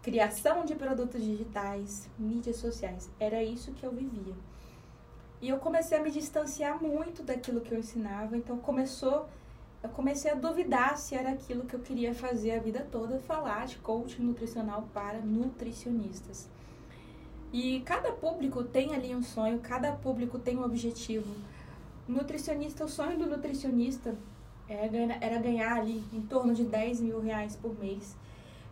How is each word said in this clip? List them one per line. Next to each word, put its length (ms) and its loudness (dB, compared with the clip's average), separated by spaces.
criação 600 4
de 100 0
produtos 480 0
digitais, 840 -2
mídias 380 0
sociais. 640 -4
Era 240 2
isso 300 -4
que 120 -8
eu 80 -2
vivia. 420 -4
E 80 -4
eu 100 4
comecei 400 4
a 40 6
me 80 4
distanciar 720 0
muito 400 0
daquilo 380 0
que 120 -4
eu 60 2
ensinava. 580 -2
Então, 220 -2
começou, 720 2
eu 80 -4
comecei 400 2
a 40 6
duvidar 640 4
se 180 -6
era 160 2
aquilo 340 -2
que 100 -6
eu 60 -2
queria 340 0
fazer 380 0
a 80 2
vida 300 -2
toda, 280 0
falar 480 0
de 120 -10
coaching 440 -2
nutricional 720 0
para 240 -4
nutricionistas. 1300 -2
E 280 0
cada 320 2
público 520 0
tem 300 2
ali 200 0
um 80 0
sonho, 380 2
cada 320 0
público 460 0
tem 180 0
um 80 2
objetivo. 680 0
O 40 0
nutricionista, 720 0
o 40 -2
sonho 300 0
do 80 2
nutricionista 920 2
é 200 0
ganha-, 320 2
era 180 2
ganhar 380 4
ali 360 0
em 100 -2
torno 320 6
de 100 6
dez 360 2
mil 200 2
reais 360 0
por 220 -4
mês. 380 -4